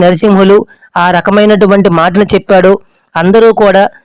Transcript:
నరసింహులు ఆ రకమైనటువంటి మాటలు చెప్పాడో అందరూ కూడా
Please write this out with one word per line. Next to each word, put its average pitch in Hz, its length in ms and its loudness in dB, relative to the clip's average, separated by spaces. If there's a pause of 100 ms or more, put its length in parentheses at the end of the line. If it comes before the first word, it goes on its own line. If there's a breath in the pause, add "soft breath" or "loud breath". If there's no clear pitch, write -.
నరసింహులు 196 560 2 (360 soft breath)
ఆ 175 120 -2 (100)
రకమైనటువంటి 202 760 0 (100)
మాటలు 180 340 -2
చెప్పాడో 190 400 0 (400)
అందరూ 220 360 2 (120)
కూడా 196 220 2 (200 soft breath)